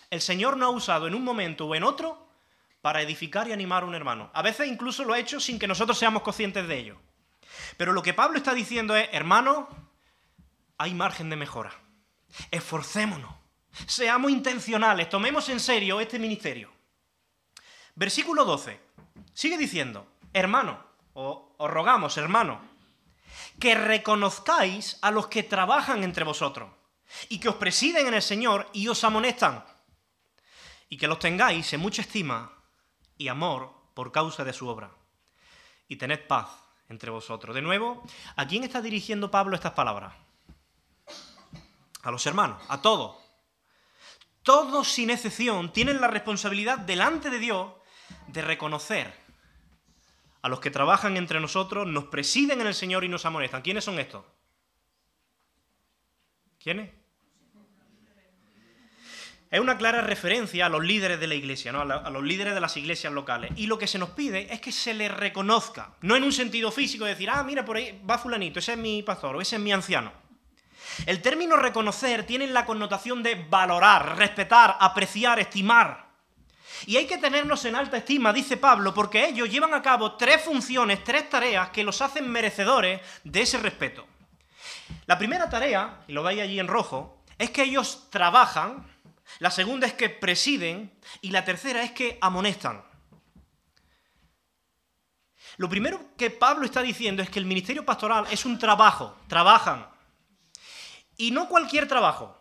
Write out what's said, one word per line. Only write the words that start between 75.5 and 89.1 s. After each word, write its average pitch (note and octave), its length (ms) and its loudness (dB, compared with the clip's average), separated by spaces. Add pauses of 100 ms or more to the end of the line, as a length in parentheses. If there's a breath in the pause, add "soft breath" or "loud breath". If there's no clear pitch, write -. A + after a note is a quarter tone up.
Y G#3 100 0
hay D4 120 2
que F4+ 100 -4
tenernos C#4+ 480 0
en A3+ 100 -2
alta C#4 220 -2
estima, A#3 340 2
dice B3+ 240 0
Pablo, G#3 380 6
porque G#3 340 2
ellos A#3 220 0
llevan D4+ 240 2
a C#4+ 80 2
cabo A3 340 2
tres C#4+ 280 6
funciones, B3 600 0
tres D4 260 0
tareas A3 420 0
que G#3+ 120 -2
los G#3 180 -2
hacen C#4 280 -2
merecedores G3+ 720 2 (240 loud breath)
de D#3 160 0
ese B3 160 2
respeto. F3+ 500 -4 (1000 loud breath)
La F3 120 4
primera D#4+ 320 -2
tarea, A3+ 580 -2
y D3+ 60 -12
lo D3 100 -4
veis G3+ 180 -2
allí G3 160 -6
en F#3 100 -2
rojo, F3+ 540 -4 (160 soft breath)
es D3+ 120 -2
que C#4 140 0
ellos C4 460 -2
trabajan, G3 800 4 (520 loud breath)